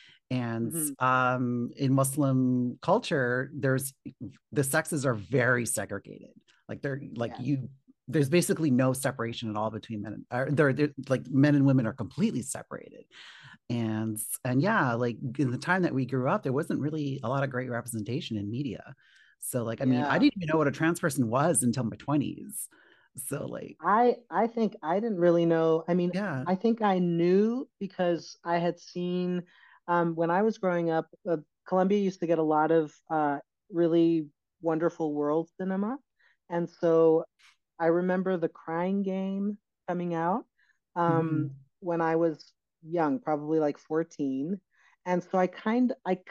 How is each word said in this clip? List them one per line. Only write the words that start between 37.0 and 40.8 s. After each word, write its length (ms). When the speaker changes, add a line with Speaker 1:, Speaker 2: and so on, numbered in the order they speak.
Speaker 2:
I 80
remember 500
The 120
Crying 540
Game 540
coming 240
out, 320